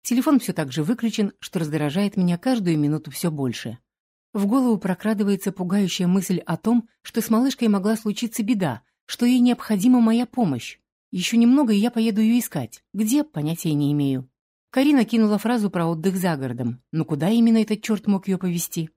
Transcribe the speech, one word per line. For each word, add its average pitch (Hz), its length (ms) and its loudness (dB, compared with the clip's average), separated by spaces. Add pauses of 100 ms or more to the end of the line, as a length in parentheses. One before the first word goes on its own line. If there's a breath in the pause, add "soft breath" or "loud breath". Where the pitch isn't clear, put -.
Телефон 262 360 2
всё - 140 -2
так - 200 -4
же 160 100 -2
выключен, 214 580 -2
что - 180 -8
раздражает 156 600 -2
меня 175 180 2
каждую 180 420 0
минуту 151 320 -2
всё 170 200 -4
больше. 127 480 -6 (560)
В 202 100 0
голову 240 320 2
прокрадывается 196 760 -2
пугающая 185 540 -2
мысль 180 340 2
о 165 180 -4
том, 233 280 0 (140 soft breath)
что - 220 -4
с - 80 -8
малышкой 240 380 2
могла 202 280 2
случиться 220 460 -6
беда, 190 400 -2 (240)
что - 180 -4
ей 247 160 4
необходима 240 640 2
моя 233 240 2
помощь. 156 520 -4 (320)
Ещё 185 280 -2
немного, 240 340 4
и 202 60 4
я 226 120 2
поеду 226 300 0
её 226 180 4
искать. - 540 -6
Где? 220 320 0
Понятия 160 480 -4
не 147 200 2
имею. 135 360 -2 (400)
Карина 269 380 2
кинула 214 320 2
фразу 226 320 0
про 170 160 -2
отдых 170 320 -2
за 175 180 -2
городом. 123 460 -6 (100)
Но 160 140 -2
куда 156 240 -2
именно 226 260 4
этот 214 240 0
чёрт - 260 -4
мог 196 220 -2
её 190 80 0
повезти? 170 600 -4